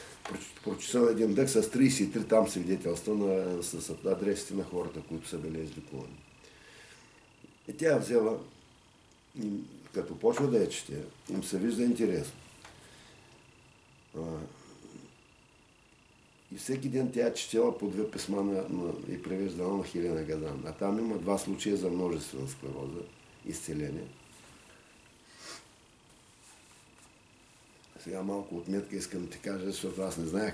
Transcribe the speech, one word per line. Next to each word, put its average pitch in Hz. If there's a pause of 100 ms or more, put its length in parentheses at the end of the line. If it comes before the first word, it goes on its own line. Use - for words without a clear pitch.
(240)
Проч-, -
прочита 117
един 107
дъх 135
с 110
тридесет 127
и -
три 110
там 110
свидетелства 90
на, 92
с, 85
с - (160)
адресите 95
на 98
хората, 82
които -
са 85
били 80
излекувани. 73 (1500)
И -
тя 156
е 120
взела, 113 (1040)
и - (500)
като -
почва 120
да 120
я 92
чете, - (320)
им 95
се -
вижда 113
интересно. 104 (1800)
А, 78 (2250)
и -
всеки 131
ден 127
тя 120
е 117
четела 117
по 104
две 107
писма 101
на, 101
на, 90 (180)
и 87
превеждала 92
на 95
Хелена 85
Газан. 76
А 80
там 101
има 110
два 95
случая 98
за 90
множествена 85
склероза, 69 (460)
изцеление. 76 (4000)
Сега 92
малко 98
отметка 98
искам 98
да 90
ти -
кажа, 98
защото 95
аз 92
не 82
знаех 95